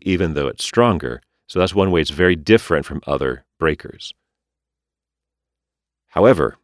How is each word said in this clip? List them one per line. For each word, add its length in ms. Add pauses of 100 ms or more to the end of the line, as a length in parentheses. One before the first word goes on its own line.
even 320
though 120
it's 180
stronger. 560 (280)
So 100
that's 160
one 160
way 100
it's 100
very 260
different 500
from 200
other 380 (140)
breakers. 560 (1900)
However, 560